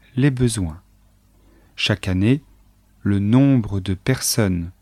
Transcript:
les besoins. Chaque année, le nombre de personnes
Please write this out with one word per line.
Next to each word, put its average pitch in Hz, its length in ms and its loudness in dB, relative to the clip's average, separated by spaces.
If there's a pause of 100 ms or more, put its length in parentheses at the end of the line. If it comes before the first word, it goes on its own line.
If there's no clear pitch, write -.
(160)
les 139 160 2
besoins. 107 500 -2 (960)
Chaque - 320 -2
année, 101 340 0 (640)
le 101 160 0
nombre 110 600 2
de 95 140 -4
personnes 92 800 -2 (100)